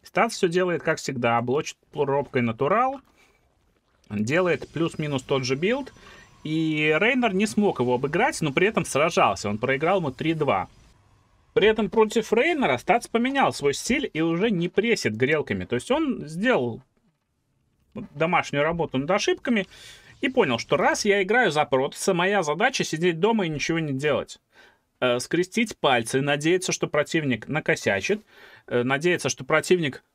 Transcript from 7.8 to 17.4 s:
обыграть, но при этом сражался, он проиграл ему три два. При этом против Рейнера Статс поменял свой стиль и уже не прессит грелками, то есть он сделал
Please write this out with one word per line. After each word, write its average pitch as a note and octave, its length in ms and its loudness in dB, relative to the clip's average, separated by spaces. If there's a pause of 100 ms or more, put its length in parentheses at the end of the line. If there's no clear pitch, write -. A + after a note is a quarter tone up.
обыграть, E3+ 460 0
но D3 120 0
при F#3 140 2
этом G#3 180 0
сражался, C3+ 640 2
он G#2 80 -2
проиграл C#3+ 400 0
ему D3+ 140 -2
три D#3+ 240 -2
два. A2+ 320 0 (880)
При F#3+ 120 4
этом G#3+ 220 2
против A3 440 2
Рейнера B3 440 2
Статс G#3+ 300 0
поменял A#3+ 440 0
свой C#3+ 220 0
стиль C4 400 -2
и D#3 80 -2
уже E3+ 300 2
не F3 180 0
прессит F#3+ 460 0
грелками, B2+ 500 0
то - 80 -4
есть B2 160 -4
он C4+ 380 -2
сделал D#3 560 0 (1120)